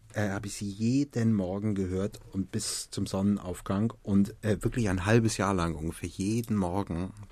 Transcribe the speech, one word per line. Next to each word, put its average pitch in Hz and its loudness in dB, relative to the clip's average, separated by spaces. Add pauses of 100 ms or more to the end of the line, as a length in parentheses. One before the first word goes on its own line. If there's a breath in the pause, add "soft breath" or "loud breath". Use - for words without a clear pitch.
(140)
äh, 104 0
habe 101 -4
ich 101 -10
sie 101 -6
jeden 113 2
Morgen 101 0
gehört 95 -2 (120)
und 95 -4
bis - -6
zum 101 -4
Sonnenaufgang 98 0 (100)
und, 101 4
äh, 104 2
wirklich 113 2
ein 92 0
halbes 113 6
Jahr 98 2
lang 85 2
ungefähr 80 -6
jeden 110 -2
Morgen 92 -2 (200)